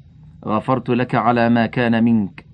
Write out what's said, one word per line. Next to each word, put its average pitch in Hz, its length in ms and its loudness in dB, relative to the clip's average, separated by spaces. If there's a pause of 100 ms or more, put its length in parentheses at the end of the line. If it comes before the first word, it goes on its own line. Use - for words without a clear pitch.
(460)
غفرت 110 440 -2
لك 123 260 -2
على 117 340 2
ما 117 160 2
كان 117 380 0
منك، 113 500 -2